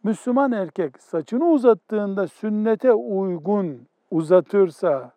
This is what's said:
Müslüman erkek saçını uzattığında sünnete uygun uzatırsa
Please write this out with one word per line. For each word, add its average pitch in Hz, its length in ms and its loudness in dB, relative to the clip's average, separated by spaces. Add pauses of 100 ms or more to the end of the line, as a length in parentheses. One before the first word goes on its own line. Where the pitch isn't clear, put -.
Müslüman 247 500 0
erkek 175 500 -6
saçını 240 480 -2
uzattığında 208 760 0
sünnete 214 640 -2
uygun 190 960 -4 (200)
uzatırsa 165 1080 2